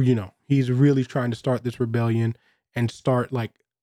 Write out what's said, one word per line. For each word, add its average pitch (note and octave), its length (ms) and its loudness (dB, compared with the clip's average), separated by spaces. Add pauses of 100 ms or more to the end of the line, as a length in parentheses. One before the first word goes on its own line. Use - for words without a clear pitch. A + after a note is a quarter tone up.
you B2+ 140 4
know, G2 180 -6 (140)
he's C3+ 240 0
really C3+ 340 4
trying B2 260 -4
to A#2 60 -6
start B2 280 -4
this A#2+ 160 -6
rebellion A#2 560 0 (380)
and A#2+ 160 -2
start, - 420 -2
like, A2 200 -6 (300)